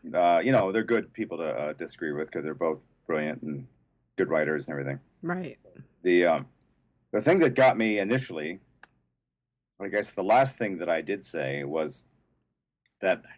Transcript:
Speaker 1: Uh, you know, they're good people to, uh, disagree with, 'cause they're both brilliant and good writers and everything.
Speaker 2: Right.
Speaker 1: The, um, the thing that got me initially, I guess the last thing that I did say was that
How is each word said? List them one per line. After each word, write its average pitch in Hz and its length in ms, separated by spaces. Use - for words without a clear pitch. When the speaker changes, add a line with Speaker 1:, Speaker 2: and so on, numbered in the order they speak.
Speaker 1:
Uh, 87 300
you 131 80
know, 98 200
they're 110 120
good 113 300
people 98 240
to, 80 80
uh, 76 280
disagree 78 400
with, 76 180
'cause 80 120
they're 76 120
both 80 280
brilliant 76 380
and 71 240
good 92 120
writers 76 380
and 80 100
everything. 67 220
Speaker 2:
Right. 175 380
Speaker 1:
The, 87 240
um, 76 220
the 107 100
thing 180 180
that 156 140
got 131 240
me 110 220
initially, 95 600
I 98 100
guess 101 240
the 98 100
last 131 340
thing 98 220
that 82 100
I 82 120
did 98 220
say 71 400
was 76 400
that 92 240